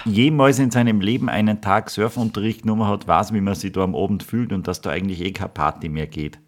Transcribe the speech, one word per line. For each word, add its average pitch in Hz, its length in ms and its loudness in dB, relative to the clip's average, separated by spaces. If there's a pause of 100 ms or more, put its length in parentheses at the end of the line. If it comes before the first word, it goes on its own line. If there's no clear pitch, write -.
jemals 135 540 4
in 131 120 4
seinem 117 300 4
Leben 107 300 0
einen 107 320 0
Tag 101 260 0
Surfunterricht 110 720 -2
genommen 110 240 0
hat, 101 220 -2
weiß, 95 240 2
wie 107 80 0
man 98 140 0
sich 92 180 -8
da 95 80 -2
am 92 160 0
Abend 95 260 -2
fühlt 113 300 -4
und 92 160 -4
dass 90 140 -6
da 85 80 -6
eigentlich 90 320 -4
eh 92 100 -4
keine 92 160 -8
Party 78 400 -4
mehr 76 180 -4
geht. 76 420 -8